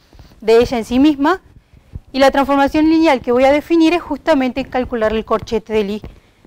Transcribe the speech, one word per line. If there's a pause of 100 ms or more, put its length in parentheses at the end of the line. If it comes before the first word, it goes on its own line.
(400)
de
ella
en
sí
misma, (720)
y
la
transformación
lineal
que
voy
a
definir
es
justamente
calcular
el
corchete
de
Lie (460)